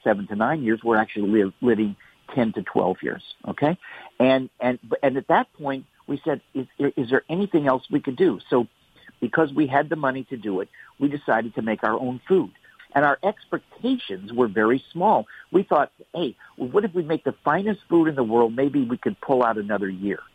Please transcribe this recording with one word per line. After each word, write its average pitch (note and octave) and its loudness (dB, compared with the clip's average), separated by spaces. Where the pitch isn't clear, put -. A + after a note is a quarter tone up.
seven G2+ 0
to G#2 -8
nine C3+ -2
years, A2 -2
were A2+ 2
actually G#2 0
li-, F#2+ -4
living A2 2
ten A2+ 0
to - -6
twelve F#2 0
years, - -6
okay? D#3 -2
And, C3 2
and, B2 -2
and C3+ 2
at C3 -4
that F#3+ 2
point, C#3 -8
we C#3 -6
said, C#3+ -2
"Is, C3 -6
is C#3 -2
there C3 2
anything D#3+ 0
else C3 2
we D3+ 0
could B2+ -6
do?" C#3+ 2
So B2 2
because C#3 0
we D3+ 2
had C#3+ 0
the D#3+ -4
money C3 -2
to C3 -10
do G2 -4
it, - -8
we C#3 2
decided A#2+ -2
to B2+ -4
make A2 -4
our A2 2
own B2+ -6
food. F3 2
And C#3+ 2
our C#3+ 2
expectations C#3+ -6
were A#2 2
very A2 2
small. E3+ 2
We F#3+ 4
thought, D3 2
"Hey, A#2+ -4
what D3+ 0
if F3 -4
we F3 0
make D3 -2
the B2+ -2
finest F#3+ 0
food E3 6
in D3+ -2
the C3+ 2
world? A2+ 4
Maybe C#3 0
we A#2 -4
could - -4
pull B2+ 2
out A2+ 0
another G2+ -4
year." F#2+ -4